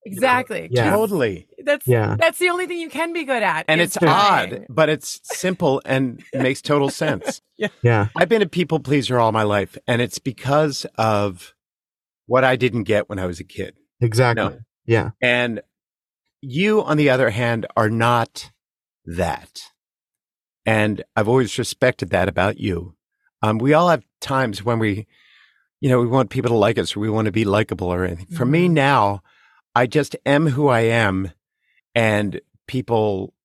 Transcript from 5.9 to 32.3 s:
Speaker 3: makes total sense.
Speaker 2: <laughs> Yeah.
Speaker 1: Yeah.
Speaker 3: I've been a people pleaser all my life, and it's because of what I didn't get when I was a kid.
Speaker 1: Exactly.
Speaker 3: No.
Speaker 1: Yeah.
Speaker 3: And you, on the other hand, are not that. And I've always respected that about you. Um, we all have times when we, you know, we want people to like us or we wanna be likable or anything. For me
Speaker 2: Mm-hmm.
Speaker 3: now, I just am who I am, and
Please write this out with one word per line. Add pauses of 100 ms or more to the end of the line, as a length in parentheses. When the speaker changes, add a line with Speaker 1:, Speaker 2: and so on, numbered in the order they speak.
Speaker 3:
makes
total
sense.
Speaker 2:
<laughs>
Yeah. (140)
Speaker 1:
Yeah.
Speaker 3:
I've
been
a
people
pleaser
all
my
life,
and
it's
because (140)
of (720)
what
I
didn't
get
when
I
was
a
kid. (260)
Speaker 1:
Exactly.
Speaker 3:
No. (260)
Speaker 1:
Yeah. (120)
Speaker 3:
And (800)
you,
on
the
other
hand, (100)
are
not (540)
that. (1000)
And (140)
I've
always
respected
that
about
you. (480)
Um,
we
all
have (160)
times
when
we, (760)
you
know,
we
want
people
to
like
us
or
we
wanna
be
likable
or
anything.
For
me
Speaker 2:
Mm-hmm.
Speaker 3:
now, (520)
I
just (100)
am
who
I
am, (640)
and (260)